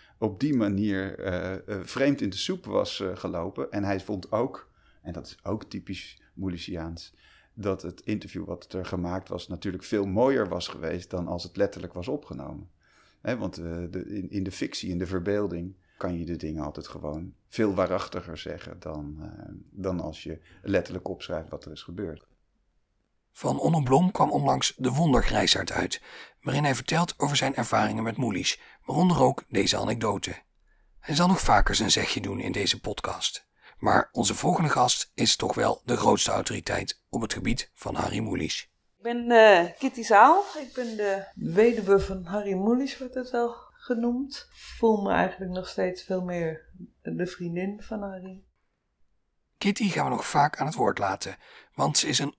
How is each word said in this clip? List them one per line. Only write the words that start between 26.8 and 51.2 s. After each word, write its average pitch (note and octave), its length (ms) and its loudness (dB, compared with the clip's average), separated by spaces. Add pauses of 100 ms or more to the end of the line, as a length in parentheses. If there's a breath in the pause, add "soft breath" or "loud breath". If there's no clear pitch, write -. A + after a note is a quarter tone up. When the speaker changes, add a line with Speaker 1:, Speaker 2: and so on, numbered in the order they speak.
Speaker 2:
over C#3+ 200 0
zijn C3+ 180 0
ervaringen A2 480 0
met A2+ 140 -4
Moelis, G#2 420 0 (260 soft breath)
waaronder D#3+ 360 4
ook B2+ 280 4
deze - 280 2
anekdote. A2 640 -2 (580)
Hij - 160 -4
zal F3 120 4
nog F3+ 140 4
vaker G#2 340 6
zijn A2 160 2
zegje - 300 0
doen G2 180 -6
in - 120 -4
deze G2 280 0
podcast. - 680 -6 (300 soft breath)
Maar - 340 2
onze - 240 0
volgende E3+ 340 2
gast - 440 2
is - 220 2
toch - 200 -2
wel - 300 0
de A#2+ 120 0
grootste - 340 4
autoriteit - 800 -4
op A#2 120 -4
het A2+ 120 -4
gebied - 400 -2
van - 220 -8
Harry G2 240 -2
Moelis. F#2 500 -4 (280)
Speaker 3:
Ik - 80 -20
ben, A#3+ 260 -2
eh, G3+ 460 10
Kitty A#3+ 260 -4
Zaal. B3+ 400 10 (180)
Ik B3+ 120 -12
ben A3+ 240 -6
de G3 280 -2 (100)
weduwe G3 640 4
van F#3+ 260 -4
Harry G3 280 -4
Moelis, A#3+ 440 2
wordt B3+ 180 -10
het B3+ 140 -6
wel A#3 260 0 (160)
genoemd. B3 800 -4
Ik - 60 -20 (200)
voel G#3+ 240 4
me G3 100 0
eigenlijk F#3 400 0
nog F3+ 160 -6
steeds F#3 360 -4
veel F#3 180 -2
meer E3+ 440 -4 (360)
de E3 260 -4
vriendin F3+ 540 -6
van G#3+ 200 -8
Harry. F#3+ 420 -12 (1120)
Speaker 2:
Kitty G3+ 320 0
gaan D#3 140 0
we C3+ 80 0
nog A#2 160 -2
vaak D3+ 320 2
aan C#3 60 0
het - 100 -4
woord G2+ 220 2
laten, G2 380 -4 (400 soft breath)